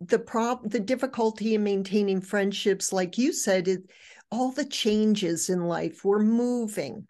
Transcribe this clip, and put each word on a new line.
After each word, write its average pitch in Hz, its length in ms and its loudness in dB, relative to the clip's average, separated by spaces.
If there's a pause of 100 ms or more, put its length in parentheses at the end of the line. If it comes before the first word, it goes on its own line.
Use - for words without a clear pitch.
the 196 180 2
prob-, 233 520 -2
the 247 100 0
difficulty 226 720 0
in 214 100 2
maintaining 196 580 0
friendships, 196 720 0
like 185 260 -2
you 262 140 2
said, 185 360 0
is 185 100 2 (520)
all 254 220 0
the 294 120 -2
changes 214 840 2
in 180 160 0
life. 165 400 -4
We're 196 140 4
moving. 226 920 0